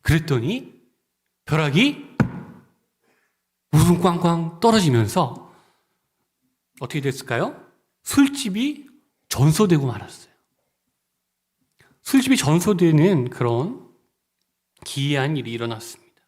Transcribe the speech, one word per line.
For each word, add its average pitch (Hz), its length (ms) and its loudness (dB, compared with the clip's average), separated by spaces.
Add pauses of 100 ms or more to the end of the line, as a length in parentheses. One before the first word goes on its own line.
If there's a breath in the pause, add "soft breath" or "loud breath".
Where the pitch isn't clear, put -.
그랬더니 151 720 -2 (720)
벼락이 156 720 0 (1600)
우승 170 280 4
꽝꽝 170 600 -2
떨어지면서 147 920 0 (1300 soft breath)
어떻게 139 220 -8
됐을까요? 139 600 -6 (400)
술집이 277 880 -2 (400)
전소되고 156 580 2
말았어요. - 460 -12 (1700 soft breath)
술집이 262 380 2
전소되는 165 920 4
그런 127 580 -4 (1000)
기이한 139 500 -2
일이 117 160 -8
일어났습니다. 117 760 -12